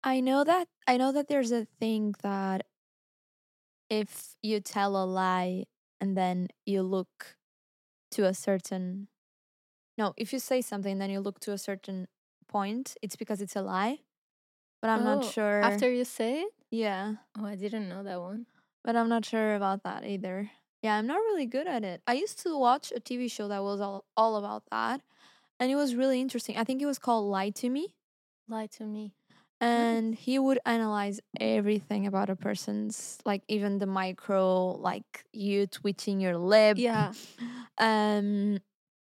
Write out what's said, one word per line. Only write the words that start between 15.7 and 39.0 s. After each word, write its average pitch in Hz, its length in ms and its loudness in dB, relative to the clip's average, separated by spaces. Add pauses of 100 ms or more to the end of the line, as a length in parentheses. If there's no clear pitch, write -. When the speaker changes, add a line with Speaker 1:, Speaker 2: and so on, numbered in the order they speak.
Speaker 2:
you 247 140 2
say 240 360 -2
it? 415 120 -6 (180)
Speaker 1:
Yeah. 214 440 -2 (220)
Speaker 2:
Oh, 208 80 -6
I 202 100 -8
didn't 202 320 -6
know 180 160 -8
that 190 160 -8
one. 202 280 -10 (360)
Speaker 1:
But 233 120 0
I'm 226 140 4
not 233 160 2
sure 220 300 0
about 196 280 -2
that 185 220 -8
either. 196 440 -6 (340)
Yeah, 214 140 2
I'm 214 100 0
not 294 100 -2
really 415 280 0
good 262 220 -4
at 254 160 -2
it. 180 240 -8
I 240 60 2
used 339 260 -4
to 330 180 -2
watch 262 380 4
a 240 40 -4
T 247 180 -8
V 247 100 -4
show 214 220 -6
that 196 140 -4
was 202 180 -4
all, 196 240 -8 (120)
all 220 180 6
about 208 360 -6
that, 233 300 0 (580)
and 254 120 2
it 269 40 2
was 277 200 2
really 254 260 2
interesting. 262 360 -4
I 226 60 2
think 262 180 -2
it 285 60 0
was 277 120 -2
called 226 300 2
Lie 196 220 0
to 247 180 -4
Me. 294 260 -4 (520)
Speaker 2:
Lie 220 200 -8 (100)
to 220 80 -12
Me. 214 280 -8 (480)
Speaker 1:
And 233 500 4
Speaker 2:
Nice. 226 80 -4
Speaker 1:
he 262 200 0
would 269 260 4
analyze 214 540 0 (200)
everything 208 680 2
about 190 240 0
a 190 40 0
person's, 208 880 -6
like, 202 220 -2
even 202 300 0
the 196 80 -2
micro, 185 920 2
like, - 460 -6 (100)
you 202 340 0
twitching 196 520 -2
your 180 180 0
lip. 208 420 8
Speaker 2:
Yeah. 220 340 2 (240)
Speaker 1:
<laughs> 240 300 -12 (100)
Um, 208 840 2 (520)